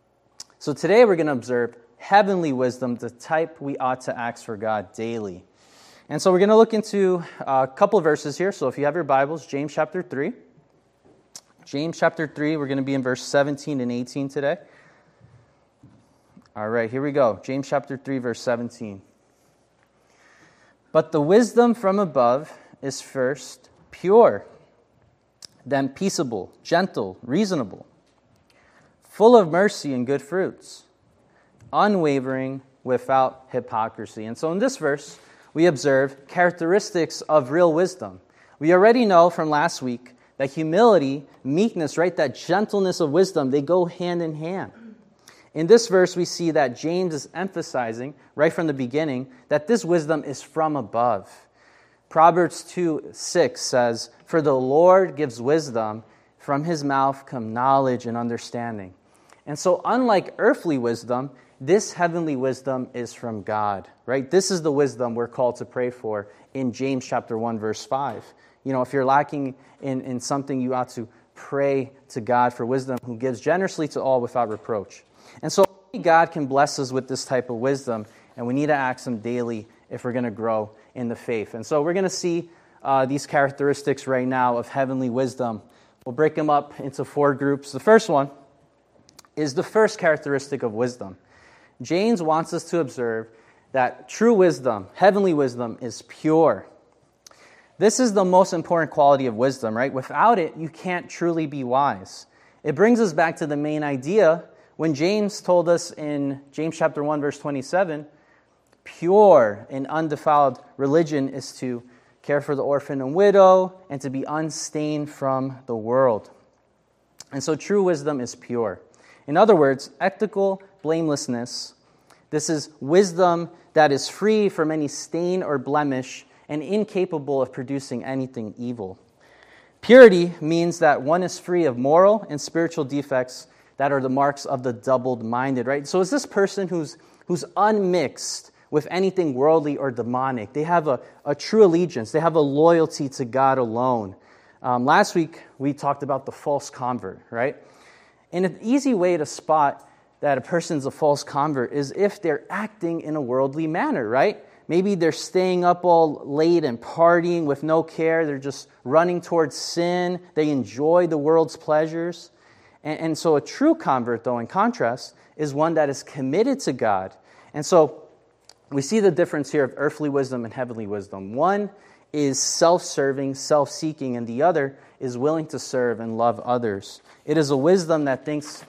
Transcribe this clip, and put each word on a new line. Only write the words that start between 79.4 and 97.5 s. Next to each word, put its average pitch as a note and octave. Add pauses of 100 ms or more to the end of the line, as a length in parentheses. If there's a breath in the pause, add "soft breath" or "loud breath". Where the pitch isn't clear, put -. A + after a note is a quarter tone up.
if B2
we're B2
gonna B2
grow A2 (260 soft breath)
in A#2+
the A#2
faith. A2
And A2+
so D3
we're E3+
gonna F#3+
see, E3+ (340 soft breath)
uh, C3+
these C#3
characteristics C#3
right B2+
now B2+
of A#2+
heavenly C3
wisdom. A#2+ (440 soft breath)
We'll B2
break D3+
them D3+
up C#3+
into C3
four C#3+
groups. C#3
The C3+
first A3
one C#3 (1040)
is D3+
the F3
first G#3+
characteristic C#3+
of A2
wisdom. A2 (640 soft breath)
James F#3
wants D#3+
us E3
to E3+
observe A#2 (440 soft breath)
that -
true A#3
wisdom, C3
heavenly F#3+
wisdom, A#2+
is A#2
pure. D#3 (1120 soft breath)